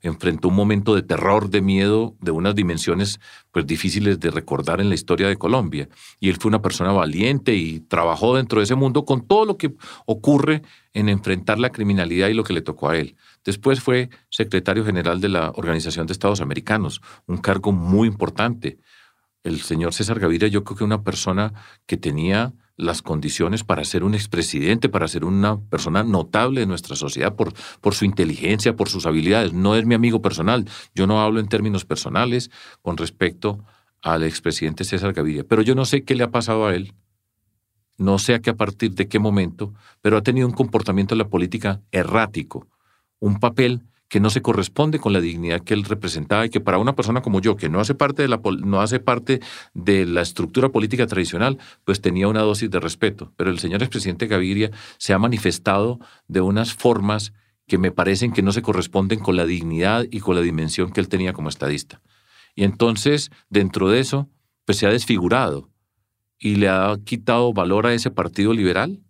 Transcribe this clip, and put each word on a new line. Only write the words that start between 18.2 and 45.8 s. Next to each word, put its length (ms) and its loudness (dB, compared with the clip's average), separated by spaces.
El 180 -4
señor 320 -2
César 280 -2
Gaviria, 260 2
yo 160 0
creo 160 -12
que 60 -2
una 180 0
persona 500 -2
que 100 -4
tenía 560 -2
las 260 -4
condiciones 600 -2
para 220 -2
ser 180 -2
un 120 2
expresidente, 760 -2
para 180 -2
ser 180 -4
una 360 0
persona 420 -2
notable 560 0
de 80 0
nuestra 300 -6
sociedad 400 -4
por, 160 -2
por 140 0
su 100 -2
inteligencia, 680 0
por 140 0
sus 180 -4
habilidades. 460 2
No 240 2
es 100 2
mi 80 4
amigo 260 2
personal, 480 0
yo 140 0
no 140 2
hablo 180 2
en 80 -2
términos 380 -2
personales 640 -2
con 140 -4
respecto 680 -4
al 220 0
expresidente 580 -4
César 300 -2
Gaviria, 340 -2
pero 160 4
yo 140 4
no 80 2
sé 180 0
qué 140 0
le 80 2
ha 80 -6
pasado 340 0
a 80 2
él, 200 -6
no 220 2
sé 160 2
a 60 0
qué, 100 0
a 60 0
partir 380 -2
de 120 -2
qué 140 0
momento, 520 0
pero 160 4
ha 60 2
tenido 260 2
un 40 -2
comportamiento 600 0
en 40 2
la 100 0
política 520 -2
errático, 760 -2
un 180 2
papel 460 0
que 140 0
no 100 4
se 120 -2
corresponde 580 0
con 120 0
la 80 2
dignidad 420 -4
que 120 0
él 80 0